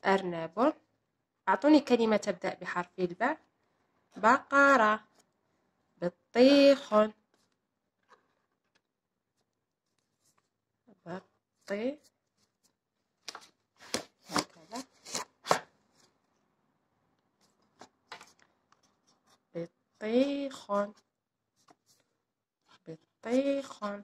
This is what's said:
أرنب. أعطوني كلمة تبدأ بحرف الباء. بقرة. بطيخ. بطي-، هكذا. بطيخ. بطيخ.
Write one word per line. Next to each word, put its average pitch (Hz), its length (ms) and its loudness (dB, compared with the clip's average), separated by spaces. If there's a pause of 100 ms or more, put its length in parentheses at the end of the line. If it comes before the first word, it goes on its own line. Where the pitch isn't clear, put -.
أرنب. 190 680 -2 (760)
أعطوني 294 300 4
كلمة 226 380 0
تبدأ 185 360 -6
بحرف - 460 -10
الباء. 185 460 -4 (720)
بقرة. 240 880 2 (920)
بطيخ. 269 960 4 (4000)
بطي-، 202 1080 -12 (2250)
هكذا. 175 540 -10 (4000)
بطيخ. 262 1160 -4 (2250)
بطيخ. 269 960 -6 (200)